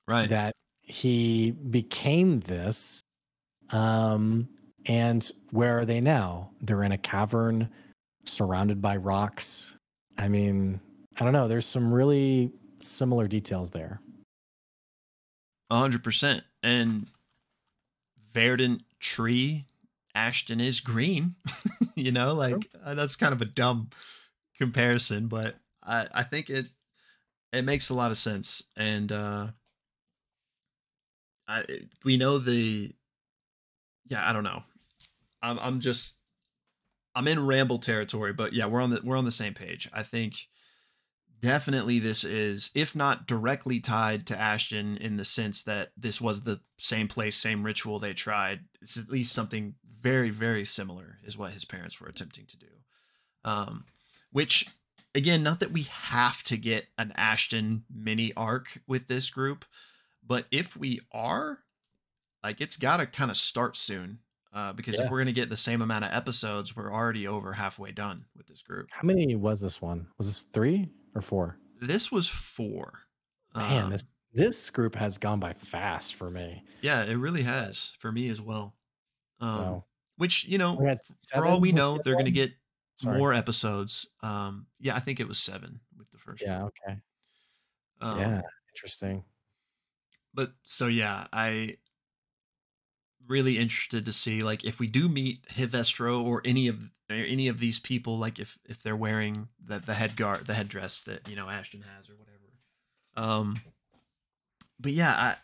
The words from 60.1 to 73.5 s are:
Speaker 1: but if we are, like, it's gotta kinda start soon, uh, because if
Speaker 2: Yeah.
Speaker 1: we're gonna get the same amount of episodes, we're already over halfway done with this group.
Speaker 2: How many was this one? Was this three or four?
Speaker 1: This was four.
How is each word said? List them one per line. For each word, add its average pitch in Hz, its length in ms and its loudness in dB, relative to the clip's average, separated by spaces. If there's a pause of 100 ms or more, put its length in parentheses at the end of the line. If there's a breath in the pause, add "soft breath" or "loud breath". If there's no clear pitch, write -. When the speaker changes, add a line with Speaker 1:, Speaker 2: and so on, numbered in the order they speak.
Speaker 1:
but 123 240 -2
if 156 260 -2
we 127 240 -4 (120)
are, 240 460 -4 (840)
like, 107 180 -6
it's 156 160 -6
gotta 147 300 2
kinda 123 280 -2
start - 420 -2
soon, 98 440 -8 (320)
uh, 101 200 -6
because 113 240 -6
if 120 60 0
Speaker 2:
Yeah. 131 80 -2
Speaker 1:
we're 131 80 -2
gonna 131 140 2
get 123 180 -2
the 110 60 -4
same 117 260 0
amount 110 220 -2
of - 80 -4
episodes, 107 640 -2
we're 104 160 -10
already 110 340 -2
over 101 260 -6
halfway 98 400 -8
done 104 320 -8 (120)
with - 100 -20
this - 160 -20
group. - 280 -12
Speaker 2:
How - 120 -14
many 170 340 4
was 104 240 0
this 95 220 -4
one? 85 260 -6 (100)
Was 98 100 -2
this - 240 0
three 160 360 2 (260)
or 107 80 -4
four? 87 360 -2 (220)
Speaker 1:
This 156 300 -2
was 185 180 0
four. - 800 -8 (480)